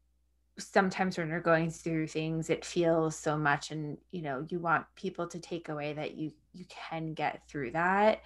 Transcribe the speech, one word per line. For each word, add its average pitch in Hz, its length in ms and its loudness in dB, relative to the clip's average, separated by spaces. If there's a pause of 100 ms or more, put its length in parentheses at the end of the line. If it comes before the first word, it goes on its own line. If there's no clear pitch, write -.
(580)
sometimes 190 600 2
when 165 100 -2
you're 165 120 -2
going 165 300 4
through 160 360 -2
things, 160 420 -2
it - 160 0
feels 165 540 4
so 151 180 0
much, 147 340 2
and, 151 280 -6 (140)
you 175 100 -6
know, 143 260 -4
you 175 120 -4
want 165 340 2
people 175 320 -6
to - 120 -10
take - 300 -8
away 147 240 -4
that 147 220 -6
you, 151 180 -6 (220)
you 180 160 -16
can 160 420 -8
get - 360 -4
through 127 240 -6
that. 196 540 4